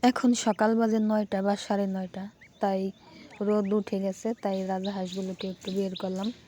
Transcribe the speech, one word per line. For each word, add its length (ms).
এখন 200
সকাল 340
বাজে 200
নয়টা 360
বা 80
সাড়ে 200
নয়টা, 280
তাই 200
রোদ 200
উঠে 280
গেছে, 220
তাই 140
রাজা 260
হাঁসগুলোকে 560
একটু 240
বের 240
করলাম। 260